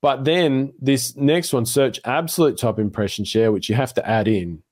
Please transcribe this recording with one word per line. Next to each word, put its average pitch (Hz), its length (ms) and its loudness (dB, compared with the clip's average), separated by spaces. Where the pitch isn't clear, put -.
But 135 220 0
then 139 540 2
this 131 380 0
next 147 380 0
one, 120 100 2
search 135 400 0
absolute 151 540 0
top 110 200 -2
impression 104 460 -2
share, 110 260 2
which 104 200 -2
you 107 60 2
have 131 180 -2
to - 120 -2
add 110 220 0
in 87 440 -2